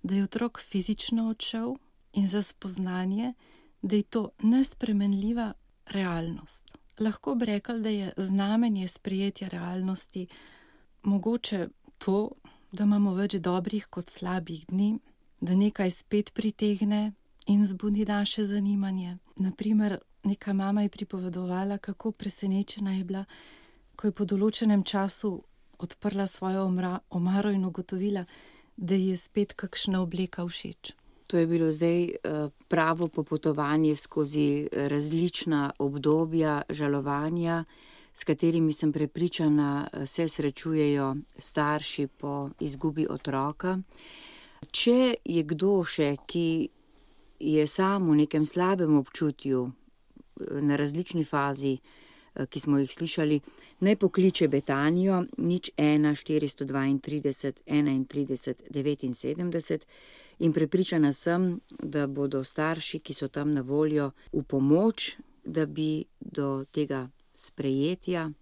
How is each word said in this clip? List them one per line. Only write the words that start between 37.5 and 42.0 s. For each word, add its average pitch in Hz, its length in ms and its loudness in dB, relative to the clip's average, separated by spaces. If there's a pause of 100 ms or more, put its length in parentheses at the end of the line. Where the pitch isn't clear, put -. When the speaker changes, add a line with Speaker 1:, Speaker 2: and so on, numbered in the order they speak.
Speaker 2:
s - 120 -8
katerimi, 165 480 2
sem 151 200 0
prepričana, 147 1000 0
eh, 139 140 -6
se 165 220 0
srečujejo 143 880 0 (220)
starši 151 680 -2